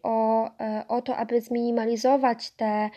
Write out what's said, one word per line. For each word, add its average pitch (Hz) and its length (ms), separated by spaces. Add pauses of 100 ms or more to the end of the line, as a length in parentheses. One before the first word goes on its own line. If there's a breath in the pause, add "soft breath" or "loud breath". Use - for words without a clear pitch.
o, 220 440 (140)
e, 214 280
o 240 140
to, 247 140
aby 233 240
zminimalizować 233 1080
te, 214 460